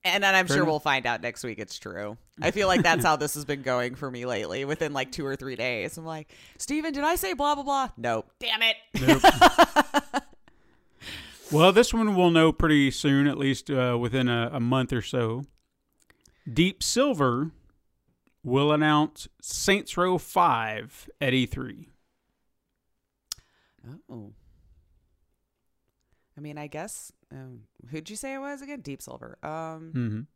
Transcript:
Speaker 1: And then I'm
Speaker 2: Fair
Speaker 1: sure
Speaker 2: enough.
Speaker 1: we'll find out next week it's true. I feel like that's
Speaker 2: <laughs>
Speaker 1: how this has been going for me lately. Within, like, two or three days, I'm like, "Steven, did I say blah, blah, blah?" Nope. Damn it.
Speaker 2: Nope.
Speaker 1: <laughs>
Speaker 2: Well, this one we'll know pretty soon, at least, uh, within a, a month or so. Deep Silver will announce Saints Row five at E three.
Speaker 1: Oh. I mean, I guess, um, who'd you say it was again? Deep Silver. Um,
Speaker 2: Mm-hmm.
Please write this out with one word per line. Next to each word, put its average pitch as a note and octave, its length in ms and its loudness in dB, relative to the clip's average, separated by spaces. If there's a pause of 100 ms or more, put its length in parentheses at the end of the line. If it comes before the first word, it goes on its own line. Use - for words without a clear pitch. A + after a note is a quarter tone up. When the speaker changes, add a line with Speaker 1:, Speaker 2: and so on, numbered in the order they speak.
Speaker 1:
And F#3+ 160 0
then G3 120 4
I'm F#3 120 4
Speaker 2:
Fair C#3 100 0
Speaker 1:
sure - 80 2
Speaker 2:
enough. D#3+ 80 2
Speaker 1:
we'll D3+ 80 0
find C3+ 260 -2
out A#2 160 -4
next A#2 220 -8
week A2 140 -10
it's - 200 -12
true. G#2 400 -10 (240)
I E3+ 80 0
feel G3 180 0
like F3 140 4
that's E3 220 4
Speaker 2:
<laughs> - 20 4
Speaker 1:
how D#3 100 4
this D3 180 -4
has D3 100 -10
been C#3 180 -6
going B2 320 -2
for C3+ 160 -10
me B2 160 -10
lately. A2 380 -4
Within, D3 280 -4
like, C3 200 -6
two D#3 120 -8
or C3+ 120 -4
three B2+ 200 -12
days, A#2+ 400 -6
I'm E3 80 -16
like, D#3+ 260 -14 (280)
"Steven, D4+ 340 -6
did C#4+ 120 -4
I E4 120 0
say F#4 160 -4
blah, C#4+ 220 -2
blah, C#4 100 -8
blah?" C4+ 320 -2
Nope. A#2 420 -4
Damn A3+ 240 -2
it. A3+ 140 2 (240)
Speaker 2:
Nope. C#4 220 6
Speaker 1:
<laughs> - 1080 4 (1200)
Speaker 2:
Well, E3+ 200 8
this A#3 220 6
one G#3+ 220 2
we'll F3+ 140 6
know D#3+ 220 6
pretty D3 380 4
soon, C#3 380 2
at C#3 100 -2
least, C3+ 320 -2
uh, B2+ 300 0
within B2+ 280 0
a, A#2 260 0
a C3+ 40 -4
month B2 360 0
or A#2 80 -2
so. A#2+ 420 -4 (1040)
Deep E3+ 320 2
Silver D#3 680 0 (920)
will C#3 300 2
announce D3+ 560 2 (140)
Saints - 540 -2
Row F3+ 200 0
five A2+ 920 -2 (120)
at C3 140 0
E B2+ 100 2
three. - 460 -10 (2250)
Speaker 1:
Oh. G#2 220 -18 (2000)
I C#3+ 40 -18
mean, D3+ 160 -12
I D3+ 100 -10
guess, D#3 460 -12 (180)
um, B2+ 340 -18 (260)
who'd D#3 180 -12
you G#3+ 80 -14
say C4+ 180 -10
it C4+ 40 -10
was C#4 240 -12
again? C#4 180 -14
Deep C#3 220 -12
Silver. B2 400 -18
Um, D#3+ 520 -12
Speaker 2:
Mm-hmm. A2+ 260 -4 (160)